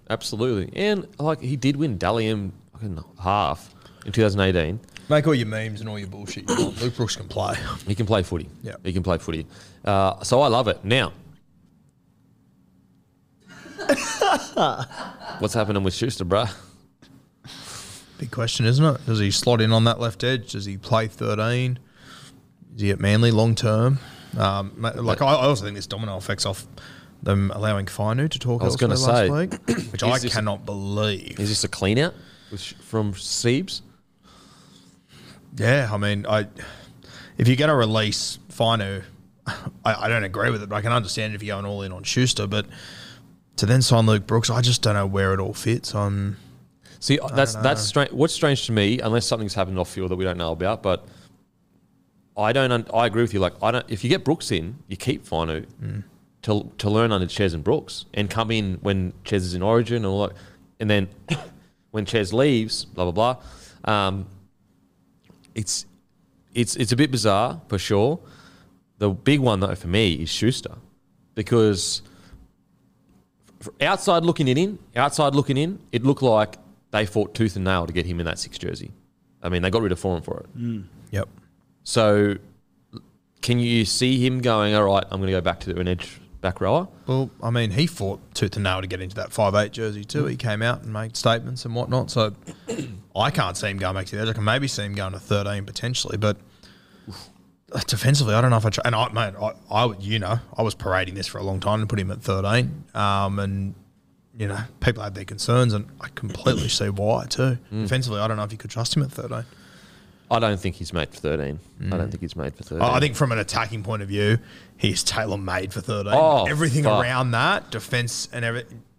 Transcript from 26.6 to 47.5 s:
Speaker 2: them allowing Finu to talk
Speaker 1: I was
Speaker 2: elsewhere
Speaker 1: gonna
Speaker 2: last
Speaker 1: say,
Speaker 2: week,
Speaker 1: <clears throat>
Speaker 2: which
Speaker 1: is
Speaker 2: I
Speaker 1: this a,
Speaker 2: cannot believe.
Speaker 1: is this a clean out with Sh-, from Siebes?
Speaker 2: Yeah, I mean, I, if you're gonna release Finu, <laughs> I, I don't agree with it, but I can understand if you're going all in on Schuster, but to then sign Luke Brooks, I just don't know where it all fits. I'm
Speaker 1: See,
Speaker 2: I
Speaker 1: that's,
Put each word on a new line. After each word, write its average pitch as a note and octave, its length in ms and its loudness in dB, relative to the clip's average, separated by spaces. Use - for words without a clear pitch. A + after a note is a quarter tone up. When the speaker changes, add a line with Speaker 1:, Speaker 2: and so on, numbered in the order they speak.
Speaker 2:
them G2 320 2
allowing G2+ 320 -2
Finu A2+ 440 -2
to - 80 -4
talk A#2+ 240 -2
Speaker 1:
I - 40 0
was F#2+ 160 2
Speaker 2:
elsewhere A#2+ 140 4
Speaker 1:
gonna B2+ 40 2
Speaker 2:
last C3 600 2
Speaker 1:
say, A#3 160 0
Speaker 2:
week, A#2+ 160 -6
Speaker 1:
<clears throat> - 0 -
Speaker 2:
which F#2+ 100 -6
Speaker 1:
is G#2+ 60 2
Speaker 2:
I B2+ 100 4
Speaker 1:
this B2 60 -4
a, A2+ 120 -2
Speaker 2:
cannot G#2+ 280 -2
believe. G2+ 760 -4
Speaker 1:
is G#2 100 0
this G#2 160 0
a F#2+ 40 0
clean G#2 300 2
out E3 160 0
with G2+ 100 -10
Sh-, - 140 -14
from G#2+ 400 -4
Siebes? - 680 -2
Speaker 2:
Yeah, B2 360 2
I G#2+ 60 -2
mean, G#2 300 0
I, G#2+ 180 2
if A#2 100 4
you're B2+ 80 6
gonna D3 200 4
release A2 640 0
Finu, G2+ 520 0
<laughs> - 220 -20
I, - 480 -4
I G#2 140 -2
don't A2+ 160 0
agree G2+ 260 -2
with G#2+ 120 -2
it, G2+ 60 -12
but G#2 80 -4
I G#2 60 -2
can A#2 100 0
understand G#2+ 420 -2
if G2+ 80 -8
you're G#2 140 -6
going G2+ 100 -6
all G2+ 160 -6
in F#2+ 100 -6
on F2+ 100 -12
Schuster, A#2 440 0
but G#2 200 -2
to G#2 100 2
then B2 160 6
sign A2+ 240 6
Luke G#2+ 200 4
Brooks, A2+ 240 2
I A#2 120 0
just A#2+ 200 2
don't G#2+ 120 2
know G2+ 120 2
where G2 260 2
it F#2+ 80 0
all G2 140 -4
fits. - 400 -2
I'm G2+ 420 0
Speaker 1:
See, C#3+ 220 2
Speaker 2:
I C3+ 160 -6
Speaker 1:
that's, C3 180 4